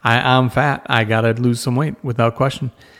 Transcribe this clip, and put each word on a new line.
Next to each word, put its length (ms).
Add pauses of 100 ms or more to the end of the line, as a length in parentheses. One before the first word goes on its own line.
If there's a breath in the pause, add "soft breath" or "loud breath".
I, 340
I'm 120
fat. 360
I 180
gotta 300
lose 260
some 160
weight," 280
without 320
question. 360 (280 soft breath)